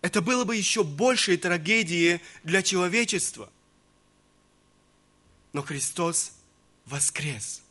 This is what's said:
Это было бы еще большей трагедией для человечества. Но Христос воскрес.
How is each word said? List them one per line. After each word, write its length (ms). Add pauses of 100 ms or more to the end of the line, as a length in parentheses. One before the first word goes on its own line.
Это 200
было 240
бы 100
еще 280
большей 540
трагедией 840 (220)
для 180
человечества. 880 (2000)
Но 120
Христос 680 (540)
воскрес. 840